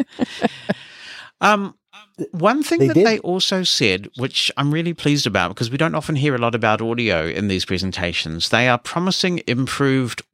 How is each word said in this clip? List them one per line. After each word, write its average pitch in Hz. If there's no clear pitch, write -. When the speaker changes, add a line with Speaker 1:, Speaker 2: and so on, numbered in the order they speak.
Speaker 1:
Um, 202
one 208
thing 330
Speaker 2:
They -
Speaker 1:
that 311
Speaker 2:
did 185
Speaker 1:
they 220
also 185
said, 104
which -
I'm 143
really 165
pleased 147
about 95
because 113
we 131
don't 160
often 156
hear 143
a 123
lot 117
about 110
audio 113
in 101
these 92
presentations, 87
they 120
are 123
promising 180
improved 131